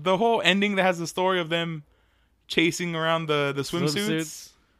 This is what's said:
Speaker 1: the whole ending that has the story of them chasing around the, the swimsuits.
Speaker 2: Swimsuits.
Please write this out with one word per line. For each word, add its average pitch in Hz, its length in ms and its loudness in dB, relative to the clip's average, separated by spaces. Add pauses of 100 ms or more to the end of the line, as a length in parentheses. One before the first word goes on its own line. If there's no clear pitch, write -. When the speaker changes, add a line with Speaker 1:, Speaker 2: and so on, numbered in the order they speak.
Speaker 1:
the 185 140 2
whole 233 260 2
ending 196 340 4
that 190 60 2
has 185 160 2
the 170 80 -6
story 185 340 0
of 160 100 -4
them 170 320 -4 (640)
chasing 170 500 0
around 160 300 0
the, 143 280 0
the 139 80 -4
swimsuits. 160 460 -2
Speaker 2:
Swimsuits. 160 400 -6 (320)